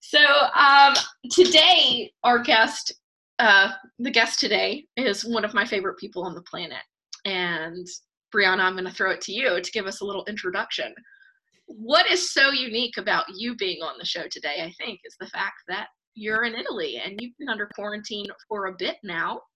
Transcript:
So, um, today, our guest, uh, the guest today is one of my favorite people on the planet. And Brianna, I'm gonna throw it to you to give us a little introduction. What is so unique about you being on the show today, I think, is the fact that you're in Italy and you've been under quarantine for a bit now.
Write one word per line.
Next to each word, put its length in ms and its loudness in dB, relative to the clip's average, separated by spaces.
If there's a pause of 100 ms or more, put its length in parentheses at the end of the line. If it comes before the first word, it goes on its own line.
So, 200 2 (340)
um, 400 8 (380)
today, 800 4 (100)
our 160 4
guest, 540 2 (480)
uh, 300 6 (280)
the 140 -6
guest 260 2
today 480 -2 (100)
is 280 -2
one 200 -2
of 100 -6
my 100 2
favorite 340 -6
people 240 -10
on 140 -8
the 60 -16
planet. 400 -12 (420)
And 600 -4 (480)
Brianna, 280 4
I'm 160 2
gonna 160 -6
throw 180 -2
it 120 -4
to 100 -10
you 280 0
to 120 -10
give 140 -4
us 160 -10
a 20 -8
little 220 -8
introduction. 680 -6 (720)
What 420 2
is 240 0
so 180 4
unique 460 -4
about 280 -2 (100)
you 220 -8
being 260 -4
on 160 -8
the 60 -16
show 260 -8
today, 320 -8
I 180 -10
think, 240 -12
is 140 -20
the 80 -14
fact 300 -8 (100)
that 220 -8 (260)
you're 300 -4
in 100 -4
Italy 500 -8
and 160 -10
you've 160 -14
been 120 -12
under 260 -6
quarantine 520 -10 (220)
for 180 -6
a 120 -8
bit 240 -6
now. 380 -6 (160)